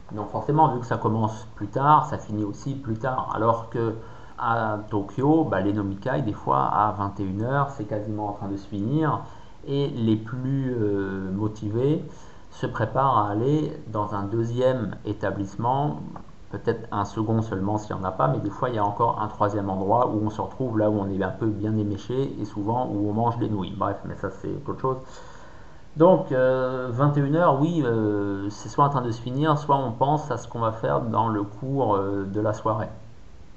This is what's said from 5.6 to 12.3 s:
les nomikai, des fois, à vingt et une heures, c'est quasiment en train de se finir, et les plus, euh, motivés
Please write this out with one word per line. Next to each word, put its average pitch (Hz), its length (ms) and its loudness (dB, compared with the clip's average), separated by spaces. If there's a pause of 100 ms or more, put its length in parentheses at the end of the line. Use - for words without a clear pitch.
les 101 120 2
nomikai, 104 500 -2
des 104 100 0
fois, 65 340 0
à 101 260 2
vingt 98 260 -4
et 101 60 -4
une 98 180 -2
heures, 139 280 0
c'est 104 160 -8
quasiment 107 420 -4
en 101 60 -4
train 98 120 -8
de 98 100 -4
se 98 120 -12
finir, 123 540 0 (440)
et 139 220 0
les 110 280 2
plus, 127 600 -2
euh, 98 540 0
motivés 107 760 0 (440)